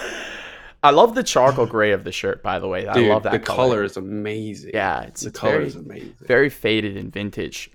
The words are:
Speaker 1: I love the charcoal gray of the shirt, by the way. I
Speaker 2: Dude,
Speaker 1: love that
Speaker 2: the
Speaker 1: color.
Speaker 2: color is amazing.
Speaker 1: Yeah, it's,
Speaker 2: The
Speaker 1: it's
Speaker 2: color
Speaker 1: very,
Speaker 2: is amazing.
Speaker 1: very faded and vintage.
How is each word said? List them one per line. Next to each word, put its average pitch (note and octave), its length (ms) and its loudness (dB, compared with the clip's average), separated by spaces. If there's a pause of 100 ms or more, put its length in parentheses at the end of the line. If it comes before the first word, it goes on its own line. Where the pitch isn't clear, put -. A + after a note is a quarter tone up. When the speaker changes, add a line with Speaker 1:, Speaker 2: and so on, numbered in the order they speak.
(840)
Speaker 1:
I C#3+ 60 8
love D#3 240 6
the B3+ 80 0
charcoal C3 460 2
gray G#2+ 240 2
of F#2+ 120 0
the F#2 80 -8
shirt, - 300 -4
by F#2+ 160 -4
the F#2 100 -4
way. F#2+ 200 -4
I G2+ 80 -4
Speaker 2:
Dude, A#2 140 6
Speaker 1:
love G#2+ 120 4
that G#2+ 120 0
Speaker 2:
the A2+ 40 0
Speaker 1:
color. - 180 -4
Speaker 2:
color B2 280 2
is G2 140 -6
amazing. G#2 760 -8
Speaker 1:
Yeah, F#2+ 300 0
it's, - 180 -14
Speaker 2:
The - 80 -8
Speaker 1:
it's - 100 -14
Speaker 2:
color G#2+ 140 0
Speaker 1:
very, D3+ 140 0
Speaker 2:
is - 80 -10
amazing. - 460 -16
Speaker 1:
very C3+ 280 4
faded G#2+ 480 -2
and G2+ 160 -10
vintage. G2 600 -8